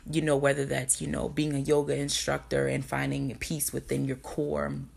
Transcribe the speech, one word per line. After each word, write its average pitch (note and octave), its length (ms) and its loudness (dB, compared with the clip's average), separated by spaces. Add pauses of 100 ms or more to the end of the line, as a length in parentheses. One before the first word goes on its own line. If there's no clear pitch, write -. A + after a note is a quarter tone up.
you D#3 160 0
know, D3+ 160 4
whether C#3 300 4
that's, C3+ 340 0
you - 60 -4
know, D3 240 -2
being D3+ 240 0
a C#3 60 0
yoga D3 360 4
instructor C#3 720 0
and C3+ 160 0
finding C#3 520 -2
peace - 360 -4
within C#3 320 -2
your C3 120 -2
core C#3+ 580 -2 (220)